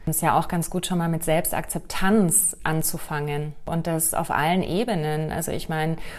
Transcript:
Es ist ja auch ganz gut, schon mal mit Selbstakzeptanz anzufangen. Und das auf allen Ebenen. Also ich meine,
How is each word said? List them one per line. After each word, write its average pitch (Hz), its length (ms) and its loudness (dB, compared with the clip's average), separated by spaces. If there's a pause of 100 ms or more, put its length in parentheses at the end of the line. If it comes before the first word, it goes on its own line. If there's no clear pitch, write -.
Es 160 120 0
ist - 60 -2
ja 147 160 4
auch 170 100 2
ganz 170 200 0
gut, 180 160 -2
schon 180 140 0
mal 170 100 2
mit 165 160 0
Selbstakzeptanz 170 1400 2
anzufangen. 151 880 -2 (100)
Und 165 220 -2
das 160 260 0
auf - 180 -2
allen 170 320 2
Ebenen. 156 720 0
Also - 200 -4
ich - 180 -4
meine, 160 260 0 (220)